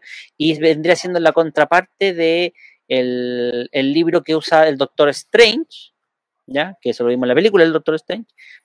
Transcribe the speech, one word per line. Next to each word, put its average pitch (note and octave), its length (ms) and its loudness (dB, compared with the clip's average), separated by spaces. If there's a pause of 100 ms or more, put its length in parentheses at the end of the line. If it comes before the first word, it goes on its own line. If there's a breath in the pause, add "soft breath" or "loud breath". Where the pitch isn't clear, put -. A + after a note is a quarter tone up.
(380 loud breath)
y D#3 220 0
vendría D#3+ 360 2
siendo F3+ 240 -6
la E3 120 2
contraparte E3+ 840 0
de E3+ 400 0 (340 soft breath)
el, B2 840 -4
el C3+ 200 -2
libro E3 320 0
que D#3+ 120 -4
usa D#3+ 320 2
el C#3+ 100 -2
Doctor C#3+ 320 0
Strange, A3+ 840 0 (540)
¿ya? D3+ 340 -6
Que B2 120 -4
eso - 120 -4
lo A#2+ 60 0
vimos B2 140 -2
en B2 60 -2
la B2 60 0
película, F#3+ 280 4
el E3 100 2
Doctor D#3 220 -2
Strange, G3+ 320 -10 (380 soft breath)